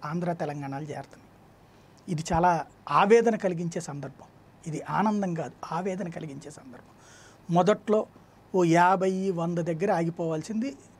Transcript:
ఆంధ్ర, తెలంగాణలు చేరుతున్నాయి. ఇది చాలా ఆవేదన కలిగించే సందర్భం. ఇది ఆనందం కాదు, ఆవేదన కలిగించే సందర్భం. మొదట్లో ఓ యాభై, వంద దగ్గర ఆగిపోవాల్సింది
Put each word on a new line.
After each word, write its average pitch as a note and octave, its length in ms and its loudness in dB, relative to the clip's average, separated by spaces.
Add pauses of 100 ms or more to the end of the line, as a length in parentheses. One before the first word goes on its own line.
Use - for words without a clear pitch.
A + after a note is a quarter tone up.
ఆంధ్ర, E3+ 280 -4
తెలంగాణలు D3 520 -6
చేరుతున్నాయి. - 480 -14 (760)
ఇది E3 240 -4
చాలా E3+ 320 4 (260)
ఆవేదన A3 460 6
కలిగించే F3 440 -4
సందర్భం. C#3 480 -12 (380)
ఇది D#3 240 -8
ఆనందం F#3+ 440 0
కాదు, D3+ 180 -6 (200)
ఆవేదన F#3 360 -4
కలిగించే D3+ 420 -12
సందర్భం. - 440 -20 (560)
మొదట్లో G#3 560 4 (480)
ఓ F#3 100 4
యాభై, F#3 680 4
వంద E3+ 280 -2
దగ్గర E3+ 340 -2
ఆగిపోవాల్సింది E3+ 840 -2 (240)